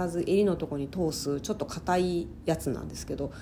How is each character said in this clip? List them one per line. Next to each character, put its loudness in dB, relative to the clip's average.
ず 0
襟 6
の 4
と -2
こ -4
に -2
通 0
す 0
ち -4
ょ 0
っ 0
と -4
硬 0
い 2
や 4
つ -2
な -2
ん -8
で -10
す -10
け -4
ど、 -4